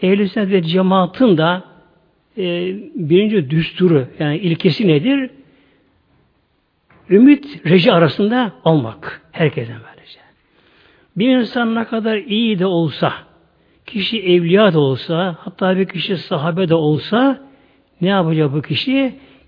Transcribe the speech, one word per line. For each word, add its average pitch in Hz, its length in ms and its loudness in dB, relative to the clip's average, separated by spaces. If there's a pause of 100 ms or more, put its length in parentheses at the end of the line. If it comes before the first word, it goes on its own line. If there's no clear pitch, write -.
Ehl-i 196 260 2
Sünnet 196 220 -4
ve 190 120 2
Cemaat'ın 185 760 2
da, 180 260 0 (720)
e, 180 360 -4 (200)
birinci 185 560 0
düsturu, 160 560 0 (120)
yani 151 200 -2
ilkesi 185 500 0
nedir? 247 420 0 (1800)
Ümit, 254 560 4
reca 185 280 4
arasında 202 580 0 (120)
olmak. 143 580 -2 (100)
Herkesten 117 440 -4
böylece. - 420 -20 (1000)
Bir 254 200 2
insan 226 380 -2
ne 226 100 -4
kadar 220 320 -4
iyi 214 420 -2
de 180 80 0
olsa, 165 460 0 (760)
kişi 202 360 -6
evliya 180 500 4
da 156 80 2
olsa, 160 580 -2
hatta 185 380 -2
bir 190 80 0
kişi 180 320 -6
sahabe 170 520 -4
de 165 60 2
olsa, 208 680 0 (600)
ne 175 80 0
yapacak 160 440 0
bu 147 100 -2
kişi? 262 520 -2 (340)